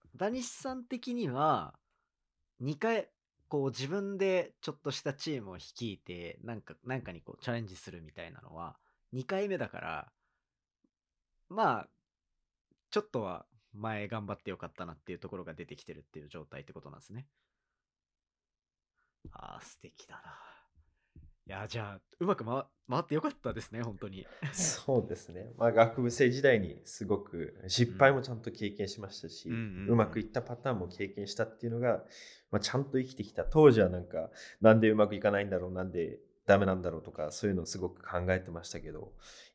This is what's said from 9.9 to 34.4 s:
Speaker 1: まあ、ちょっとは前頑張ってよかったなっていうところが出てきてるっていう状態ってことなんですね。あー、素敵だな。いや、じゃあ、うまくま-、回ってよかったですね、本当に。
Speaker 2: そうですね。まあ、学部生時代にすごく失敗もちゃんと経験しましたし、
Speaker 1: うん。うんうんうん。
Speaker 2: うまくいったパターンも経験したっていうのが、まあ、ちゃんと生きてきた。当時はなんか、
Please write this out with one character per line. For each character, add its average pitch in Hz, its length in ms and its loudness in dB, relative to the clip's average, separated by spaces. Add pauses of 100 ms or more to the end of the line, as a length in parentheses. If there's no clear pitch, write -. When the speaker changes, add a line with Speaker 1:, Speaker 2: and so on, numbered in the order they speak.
Speaker 1:
ま 170 320 2
あ、 - 80 -14 (1000)
ち - 80 -4
ょ - 20 2
っ 214 100 -8
と 117 120 -4
は 90 240 -8 (260)
前 107 360 -6
頑 107 180 -6
張 101 80 -6
っ - 40 -8
て - 120 -10
よ 90 60 -6
か 85 100 -12
っ 76 100 -18
た 90 100 -10
な 82 60 -12
っ 80 40 -16
て - 160 -14
い 85 40 -6
う - 20 -20
と 92 100 -12
こ 98 100 -10
ろ 87 60 -12
が 80 100 -12
出 82 120 -14
て - 100 -16
き - 80 -20
て 80 100 -16
る 73 60 -18
っ - 20 -20
て - 160 -20
い 73 60 -16
う 73 40 -20
状 78 160 -16
態 69 180 -16
っ - 20 -20
て - 80 -20
こ 80 80 -18
と 71 100 -18
な - 80 -20
ん - 20 -20
で - 60 -20
す 95 60 -20
ね。 127 140 -14 (2000)
あ - 280 -16
ー、 - 40 -18
素 - 160 -14
敵 - 260 -20
だ - 100 -20
な。 - 340 -20 (1000)
い - 20 -12
や、 101 140 -8
じ 117 140 -8
ゃ 101 180 -10
あ、 - 20 -20 (200)
う 175 60 0
ま 202 100 4
く 117 80 -8
ま-、 127 240 -4 (200)
回 131 120 2
っ 170 40 -4
て 147 120 -2
よ 156 40 2
か 302 80 0
っ 277 40 -2
た - 200 -6
で 110 80 -8
す - 120 -12
ね、 117 100 -6
本 110 160 -8
当 104 100 -10
に。 95 160 -14 (280)
Speaker 2:
そ 143 520 0
う - 40 -8
で - 80 -4
す - 140 -18
ね。 95 280 -12
ま 117 80 4
あ、 117 60 6
学 117 280 6
部 120 120 2
生 123 180 6
時 135 120 0
代 123 180 8
に 85 240 -6
す - 220 -10
ご 98 120 2
く 78 480 -10
失 117 320 2
敗 135 140 10
も 131 100 0
ち 131 80 -10
ゃ 120 40 -6
ん 110 60 -8
と 113 120 -8
経 104 180 -6
験 101 180 -4
し - 120 -12
ま 98 100 -8
し - 100 -14
た 82 80 -10
し、 - 200 -14
Speaker 1:
う 123 40 -6
ん。 - 20 -4
う 113 40 -2
ん - 20 -2
う - 20 -4
ん 98 220 -6
う - 20 -4
ん。 110 40 0
Speaker 2:
う 117 60 6
ま 110 100 6
く 110 140 -4
い - 20 -2
っ - 40 -8
た - 160 -4
パ 120 140 -10
タ 135 140 -2
ー 120 40 0
ン 101 40 -2
も 90 80 -4
経 98 220 -6
験 101 180 -8
し - 80 -10
た 113 80 -2
っ - 160 -4
て 120 80 -8
い 113 40 -2
う - 20 -2
の 117 80 -2
が、 120 240 2 (480)
ま 107 60 2
あ、 - 20 2
ち - 120 -2
ゃ 123 60 0
ん 139 60 0
と 131 160 0
生 131 100 -4
き - 60 -18
て 101 80 -8
き - 80 -12
た。 85 120 -2
当 151 280 10
時 107 80 8
は 95 80 8
な 90 100 -2
ん 87 60 -6
か、 80 260 -6 (320)